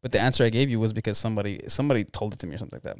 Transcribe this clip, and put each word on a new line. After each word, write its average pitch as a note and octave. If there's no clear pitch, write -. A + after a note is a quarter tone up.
But B2
the G#2
answer C3
I A#2
gave B2+
you A2+
was A2
because G#2+
somebody, G#2
somebody C#3
told G#2+
it -
to F#2+
me D2+
or -
something -
like -
that. -